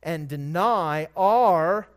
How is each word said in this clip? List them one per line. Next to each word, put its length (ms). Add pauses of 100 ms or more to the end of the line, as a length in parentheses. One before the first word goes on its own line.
and 260
deny 760 (100)
our 800